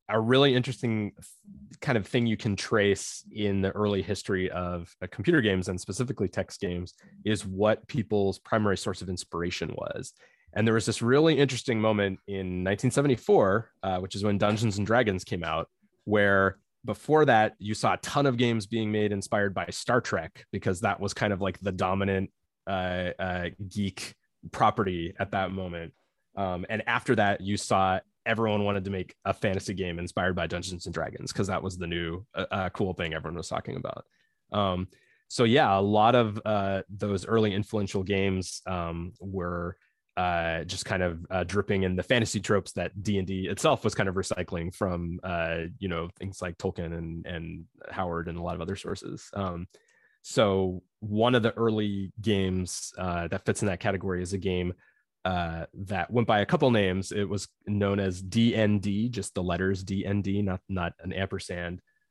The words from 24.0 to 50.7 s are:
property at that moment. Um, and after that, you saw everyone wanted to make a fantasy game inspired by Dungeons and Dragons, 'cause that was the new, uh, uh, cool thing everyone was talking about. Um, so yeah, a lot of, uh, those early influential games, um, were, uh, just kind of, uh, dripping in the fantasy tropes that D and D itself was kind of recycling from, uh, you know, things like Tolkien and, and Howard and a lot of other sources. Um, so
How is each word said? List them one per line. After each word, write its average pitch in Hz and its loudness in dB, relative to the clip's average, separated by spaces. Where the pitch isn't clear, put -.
property 95 0
at 98 -4
that 95 -2
moment. 87 -8
Um, 92 -4
and 107 -4
after 123 2
that, 101 4
you 101 -2
saw 95 2
everyone 107 2
wanted 101 0
to 98 -6
make 92 -6
a 98 0
fantasy 95 -2
game 87 -4
inspired 90 0
by 87 -2
Dungeons 87 -6
and 87 -8
Dragons, - -6
'cause 107 0
that 92 -2
was 90 -6
the 90 -6
new, 85 -4
uh, 95 -4
uh, 95 -2
cool 92 -2
thing 85 -4
everyone 80 -6
was 80 -8
talking - -6
about. - -8
Um, 92 0
so - 2
yeah, 113 6
a - 4
lot 107 6
of, 110 4
uh, 98 0
those 101 -4
early 107 4
influential 101 -2
games, 95 0
um, 87 -6
were, 87 -6
uh, 85 -2
just 92 -8
kind 95 0
of, 85 -2
uh, 90 0
dripping 98 0
in 92 0
the 92 0
fantasy 117 2
tropes 101 0
that - -6
D 101 2
and 92 0
D 95 -4
itself 120 2
was 107 0
kind 98 0
of 92 -2
recycling 90 -4
from, 87 -2
uh, 82 -2
you 98 -4
know, 85 -4
things 98 -10
like 90 -6
Tolkien 85 -4
and, 82 -8
and 82 -10
Howard 85 -4
and 85 -6
a 87 -6
lot 85 -4
of 82 -6
other 95 -4
sources. - -10
Um, 90 -6
so 95 2